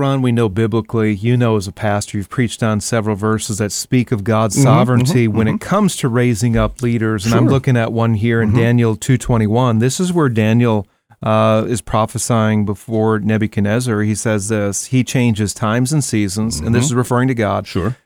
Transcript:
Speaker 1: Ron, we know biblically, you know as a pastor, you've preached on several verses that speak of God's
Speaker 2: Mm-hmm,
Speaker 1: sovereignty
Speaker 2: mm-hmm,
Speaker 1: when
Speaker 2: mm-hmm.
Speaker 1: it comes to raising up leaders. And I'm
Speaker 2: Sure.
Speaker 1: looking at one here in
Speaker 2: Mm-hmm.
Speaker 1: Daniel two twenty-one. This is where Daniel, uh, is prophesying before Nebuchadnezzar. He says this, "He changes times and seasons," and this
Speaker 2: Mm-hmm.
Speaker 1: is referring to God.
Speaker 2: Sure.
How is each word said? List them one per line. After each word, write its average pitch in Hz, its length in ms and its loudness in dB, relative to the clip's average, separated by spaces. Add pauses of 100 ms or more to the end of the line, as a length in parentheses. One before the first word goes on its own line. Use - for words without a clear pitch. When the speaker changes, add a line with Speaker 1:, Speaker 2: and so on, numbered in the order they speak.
Speaker 1:
Ron, 139 200 0
we 123 120 0
know 117 160 2
biblically, 107 640 -2
you 117 220 0
know 120 200 2
as 95 120 -4
a 95 40 -10
pastor, 104 460 -4
you've 95 100 -8
preached - 360 -4
on 107 160 0
several 110 340 -2
verses 107 440 -2
that 104 120 -2
speak - 400 -2
of 101 140 -2
God's 110 320 0
Speaker 2:
Mm-hmm, 139 80 4
Speaker 1:
sovereignty 123 640 4
Speaker 2:
mm-hmm, 104 80 0
Speaker 1:
when 110 100 2
Speaker 2:
mm-hmm. - 80 0
Speaker 1:
it 226 60 -6
comes 196 380 0
to 131 100 -2
raising 120 480 2
up 110 260 0
leaders. 110 420 -2
And 113 120 2
I'm 120 80 4
Speaker 2:
Sure. - 80 4
Speaker 1:
looking 135 240 2
at 113 160 0
one 113 220 2
here 113 280 2
in 107 60 2
Speaker 2:
Mm-hmm. 110 100 2
Speaker 1:
Daniel 117 380 2
two 127 200 0
twenty-one. 113 640 0
This 131 220 0
is 180 120 -2
where 160 160 2
Daniel, 110 600 2 (340)
uh, 110 460 2
is 117 140 -4
prophesying 107 840 0
before 107 540 -2
Nebuchadnezzar. 107 800 0
He 107 140 -2
says 107 320 -2
this, 104 380 -4
"He 127 180 0
changes 110 500 0
times 120 380 -2
and 151 100 0
seasons," 107 560 -2
and 113 160 -2
this 123 120 2
Speaker 2:
Mm-hmm. 120 80 -2
Speaker 1:
is - 0 -
referring 123 340 0
to 131 80 -2
God. 98 320 -2
Speaker 2:
Sure. 101 380 -4